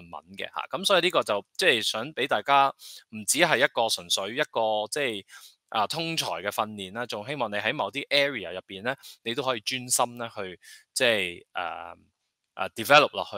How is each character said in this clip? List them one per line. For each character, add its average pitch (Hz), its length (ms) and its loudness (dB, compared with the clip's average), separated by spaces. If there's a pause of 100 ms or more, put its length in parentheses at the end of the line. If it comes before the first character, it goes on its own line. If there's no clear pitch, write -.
(100)
文 78 140 -16 (100)
嘅， 95 200 -10
下。 - 160 -6
咁 160 120 -6
所 196 160 4
以 170 40 4
呢 170 80 2
個 143 120 2
就， 101 220 -2 (140)
即 190 80 0
係 120 160 6
想 123 320 -4
俾 127 120 -2
大 113 140 0
家 139 280 6 (420)
唔 107 160 -10
止 - 140 2
係 156 180 6
一 135 160 6
個 117 160 2
純 87 180 -4
粹 98 220 0
一 131 200 -2
個， 107 400 0
即 151 100 -4
係， 110 240 -2 (440)
啊， 107 180 0
通 165 300 -4
才 139 100 -2
嘅 90 220 -4
訓 107 220 -2
練 98 240 -10
啦， 120 100 -6
仲 113 240 -8
希 147 60 -6
望 120 160 -4
你 104 60 -4
喺 110 180 0
某 107 160 -2
啲 139 180 -8
area 135 460 0
入 92 60 -8
邊 95 240 -12
呢， 127 120 -2 (260)
你 - 120 -4
都 135 80 -2
可 127 120 0
以 113 60 -6
專 127 260 -6
心 120 300 0
呢 117 180 -8
去， 95 240 -8 (360)
即 131 100 2
係， 95 480 2
呃， 85 420 -8 (600)
呃， 95 160 -4
develop 135 440 6
落 98 100 -2
去 - 140 -8